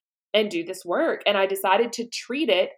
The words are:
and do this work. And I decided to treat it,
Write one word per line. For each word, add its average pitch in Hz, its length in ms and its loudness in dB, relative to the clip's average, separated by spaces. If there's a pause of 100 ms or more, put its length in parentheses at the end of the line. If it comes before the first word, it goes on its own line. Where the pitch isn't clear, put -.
(340)
and 214 180 2
do 170 140 -4
this 185 200 -12
work. 240 400 -2
And 202 120 4
I 196 100 4
decided 196 460 2
to 240 160 -6
treat 285 400 -4
it, 277 280 2